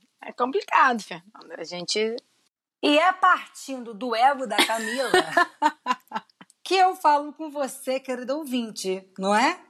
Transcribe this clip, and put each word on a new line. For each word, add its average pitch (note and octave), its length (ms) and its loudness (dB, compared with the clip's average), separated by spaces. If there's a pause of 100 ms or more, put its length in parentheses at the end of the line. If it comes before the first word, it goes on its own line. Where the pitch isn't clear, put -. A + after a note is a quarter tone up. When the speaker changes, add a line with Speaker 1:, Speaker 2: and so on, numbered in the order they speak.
(220)
Speaker 1:
é - 120 -14
complicado, C4 680 0
Fernanda. E3+ 560 -16
A F3 60 -10
gente G3 540 -4 (640)
Speaker 2:
E D4 180 4
é F4+ 140 4
partindo C#4 800 -2
do A3+ 200 -4
ego C4 320 2
da G#3 120 -6
Camila A3+ 520 0
<laughs> - 1500 -2
que F4+ 120 -2
eu F#4 200 4
falo D4 380 2
com D#4 160 -12
você, C4+ 500 -4
querido B3+ 380 -6
ouvinte, A3 680 -6 (120)
não G3 180 2
é? D4+ 240 2 (100)